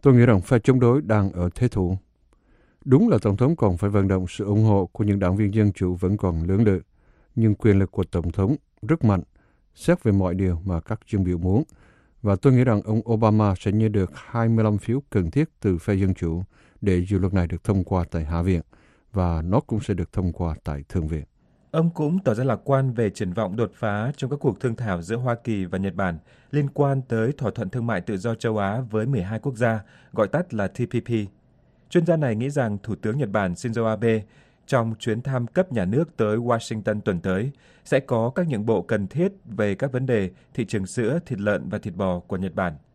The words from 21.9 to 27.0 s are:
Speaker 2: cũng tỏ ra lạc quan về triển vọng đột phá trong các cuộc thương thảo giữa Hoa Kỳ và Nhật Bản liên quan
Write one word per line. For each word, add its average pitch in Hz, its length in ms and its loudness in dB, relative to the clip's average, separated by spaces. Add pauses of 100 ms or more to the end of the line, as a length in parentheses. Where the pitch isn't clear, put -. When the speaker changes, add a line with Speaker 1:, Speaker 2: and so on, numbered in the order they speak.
Speaker 2:
cũng 160 280 -2
tỏ 131 160 0
ra 123 100 -2
lạc 120 200 0
quan 135 280 0
về 110 180 0
triển 95 220 -6
vọng 98 240 -4
đột 110 180 -2
phá 107 420 -4
trong 123 140 -6
các 143 100 -4
cuộc 113 200 -2
thương 117 160 -4
thảo 95 260 -4
giữa 101 140 -6
Hoa 123 180 -2
Kỳ 110 300 -4
và 92 140 -6
Nhật 95 160 -4
Bản 90 240 -2 (320)
liên 143 240 -2
quan 139 340 0